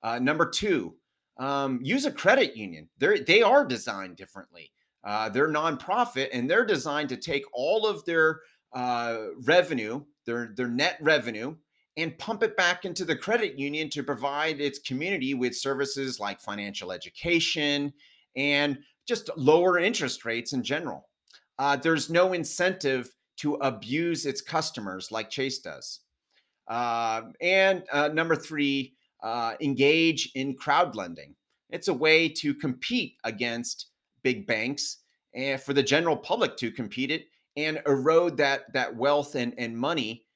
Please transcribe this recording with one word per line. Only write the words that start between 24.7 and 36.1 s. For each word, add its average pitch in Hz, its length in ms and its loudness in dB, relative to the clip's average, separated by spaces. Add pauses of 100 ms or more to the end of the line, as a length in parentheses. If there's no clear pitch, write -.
like 110 180 -6
Chase 135 300 -4
does. - 420 -14 (680)
Uh, 117 540 0 (200)
and, 190 500 4
uh, 147 180 2
number 160 260 2
three, 143 580 -2 (300)
uh, 113 360 -2
engage 143 760 2
in 135 200 -4
crowd 147 400 2
lending. 82 400 -8 (340)
It's - 180 -6
a 185 60 2
way 156 360 4
to 151 240 -2
compete 147 720 -4
against 117 640 -6 (360)
big 113 220 0
banks 120 520 -4 (360)
and 131 280 -4
for 139 120 -4
the 139 100 6
general 156 320 4